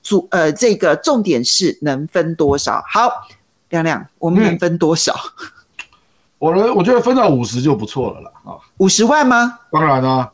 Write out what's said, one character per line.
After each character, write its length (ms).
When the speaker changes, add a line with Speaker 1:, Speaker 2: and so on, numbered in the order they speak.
Speaker 1:
主-， 300
呃， 220
这 240
个 180
重 260
点 240
是 380
能 240
分 300
多 200
少。 320
好， 220
亮 120
亮， 240
我 100
们 140
能 160
分 180
多 160
少？ 180
Speaker 2:
嗯。 360
我 160
呢， 180
我 120
觉 100
得 60
分 160
到 120
五 140
十 180
就 140
不 100
错 280
了 80
啦， 100
啊。 100
Speaker 1:
五 120
十 160
万 220
吗？ 320
Speaker 2:
当 120
然 200
啊。 280